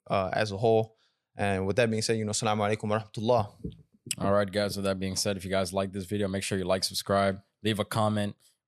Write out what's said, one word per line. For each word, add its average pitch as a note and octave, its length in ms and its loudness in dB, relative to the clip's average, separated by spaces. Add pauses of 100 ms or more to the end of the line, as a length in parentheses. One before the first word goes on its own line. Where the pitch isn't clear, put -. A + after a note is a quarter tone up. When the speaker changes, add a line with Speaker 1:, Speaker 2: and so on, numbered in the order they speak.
(100)
Speaker 1:
uh, F#2+ 220 0
as G#2+ 180 0
a G2 60 -6
whole. A2 400 2 (400)
And G2 300 0
with G2 100 0
that A#2+ 120 4
being A2 140 -2
said, A2+ 160 0
you A2 60 -2
know, G#2 80 -4
assalamu G#2+ 420 0
alaikum G#2+ 140 -6
wa G#2+ 120 2
rahmatullah. G#2+ 520 0 (640)
Speaker 2:
All G2 140 2
right, G2+ 180 2
guys, G2+ 240 -2
with G2 120 -2
that F#2+ 120 0
being F#2+ 160 -2
said, G2+ 220 0
if F2+ 80 -10
you F#2+ 60 -6
guys F#2+ 220 0
like F#2+ 200 0
this G2 120 -6
video, G#2 220 -2
make G2 160 -2
sure G2+ 160 -2
you F#2 60 -2
like, F#2 180 2
subscribe, G2 580 0 (220)
leave G#2 160 0
a G#2 60 0
comment, G#2+ 500 0 (340)